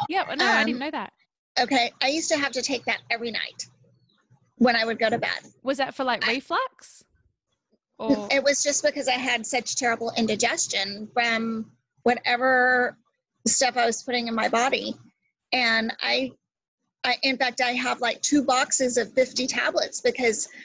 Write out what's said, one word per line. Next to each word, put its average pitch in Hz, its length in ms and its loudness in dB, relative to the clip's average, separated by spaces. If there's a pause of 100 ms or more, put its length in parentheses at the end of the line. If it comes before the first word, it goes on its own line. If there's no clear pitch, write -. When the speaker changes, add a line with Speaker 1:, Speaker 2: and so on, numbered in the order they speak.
Speaker 1:
Yeah. 370 140 0 (120)
No, 269 100 0
I 226 180 4
didn't 233 120 0
Speaker 2:
Um, 240 40 -10
Speaker 1:
know 294 120 -6
that. 247 220 -10 (460)
Speaker 2:
Okay. 247 320 2 (100)
I 262 60 0
used 311 240 -2
to 311 60 2
have 285 160 0
to 254 80 -4
take 247 240 -4
that 226 160 -2 (100)
every 233 180 -4
night - 380 -10 (920)
when 233 180 4
I 226 100 2
would 226 140 -2
go 220 100 2
to 233 100 0
bed. 185 100 -2 (340)
Speaker 1:
Was 262 140 -2
that 262 160 -2
for, 277 120 -6
like, 233 220 0
Speaker 2:
I 226 60 0
Speaker 1:
reflux? - 720 -6 (960)
Or 214 320 0
Speaker 2:
It 277 120 2
was 277 200 2
just 285 200 -2
because 285 240 0
I 254 120 2
had 240 260 -2
such - 300 -4
terrible 233 420 -2
indigestion 214 960 -2
from 226 560 0 (340)
whatever 247 920 2 (500)
stuff 254 280 2
I 240 100 2
was 233 180 -2
putting 240 240 -2
in 226 80 -4
my 214 120 0
body. 226 480 0 (560)
And 226 400 0 (100)
I, 262 300 -2 (720)
I, 247 200 0
in 269 140 0
fact, 254 220 -2
I 247 120 2
have, 247 280 -2
like, 233 220 -2
two 285 220 4
boxes 254 540 2
of 226 160 0
fifty 262 340 2
tablets 254 540 -2
because 240 460 0 (180)